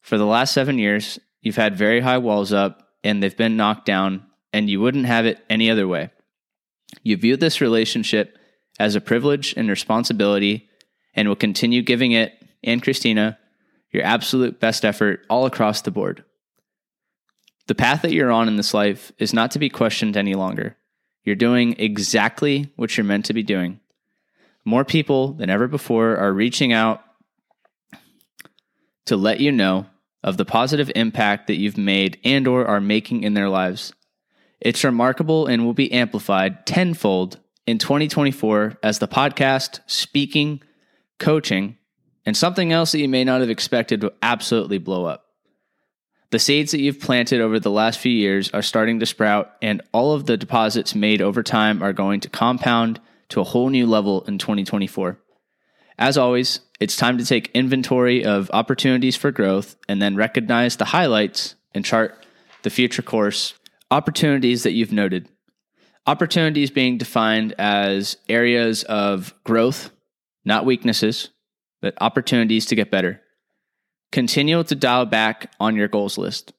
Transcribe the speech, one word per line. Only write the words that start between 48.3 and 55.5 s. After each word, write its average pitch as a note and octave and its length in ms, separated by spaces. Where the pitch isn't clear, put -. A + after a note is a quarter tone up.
are G2+ 100
starting A2+ 380
to A2+ 80
sprout, G#2 460
and G#2+ 180
all C3 200
of C3+ 140
the A#2+ 100
deposits A2 600
made G#2 260
over G2+ 220
time G#2+ 360
are G2+ 120
going G2 280
to - 80
compound A#2 720
to - 120
a F#2 40
whole B2 240
new B2+ 180
level G2+ 380
in G2+ 140
twenty G#2 260
twenty-four. F#2+ 560